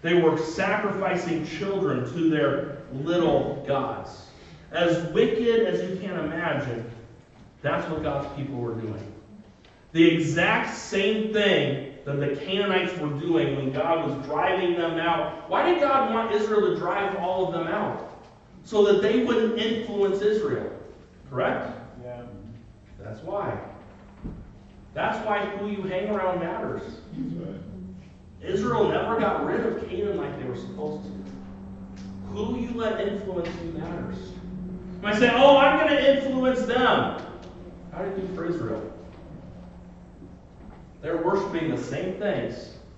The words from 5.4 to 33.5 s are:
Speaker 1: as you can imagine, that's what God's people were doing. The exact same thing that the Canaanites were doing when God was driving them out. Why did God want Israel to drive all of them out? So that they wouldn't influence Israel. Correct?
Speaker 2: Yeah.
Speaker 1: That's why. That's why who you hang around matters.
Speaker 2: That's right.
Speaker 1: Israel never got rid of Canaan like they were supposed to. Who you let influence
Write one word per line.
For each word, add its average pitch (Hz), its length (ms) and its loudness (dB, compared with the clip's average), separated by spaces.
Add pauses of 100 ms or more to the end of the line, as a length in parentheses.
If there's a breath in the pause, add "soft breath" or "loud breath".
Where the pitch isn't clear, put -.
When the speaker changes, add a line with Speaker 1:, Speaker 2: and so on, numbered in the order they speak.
Speaker 1:
as 180 240 -2
you 185 60 -4
can 185 240 -6
imagine, 143 680 -4 (720)
that's 143 300 -2
what 151 120 -4
God's - 340 -4
people 131 240 -6
were 117 140 -4
doing. 107 380 -8 (800 loud breath)
The 165 160 8
exact 165 680 2
same 214 560 0
thing 185 640 2 (100)
that 139 160 -2
the 143 160 0
Canaanites 185 600 0
were 147 200 -4
doing 151 380 2
when 131 160 -2
God 156 360 0
was 131 180 -4
driving 180 480 0
them 165 240 0
out. - 520 -2
Why 294 180 2
did 349 120 4
God 269 320 4
want 220 200 0
Israel 208 400 4
to - 40 2
drive 180 400 -2
all 185 320 0
of 165 60 -4
them 165 120 -2
out? - 460 -4 (520)
So 208 200 4
that 202 180 6
they 247 220 4
wouldn't 220 340 2
influence 202 640 0
Israel. 208 500 0 (600)
Correct? - 400 -2 (340)
Speaker 2:
Yeah. 123 180 -12 (760)
Speaker 1:
That's 110 220 -12
why. 175 360 -4 (1300)
That's 220 340 -2
why 202 180 0
who 202 240 -6
you 196 140 -4
hang 185 280 -2
around 185 300 0
matters. - 420 -4 (340)
Speaker 2:
That's 262 180 -6
right. - 260 -8 (840)
Speaker 1:
Israel 220 460 2
never - 300 0
got 147 260 2
rid 185 200 0
of - 240 -2
Canaan 202 300 -2
like - 200 -6
they 127 80 -8
were 123 100 -6
supposed - 480 -8
to. - 60 -10 (1160)
Who 226 300 -4
you - 160 -4
let 220 260 -2
influence 185 480 -2 (160)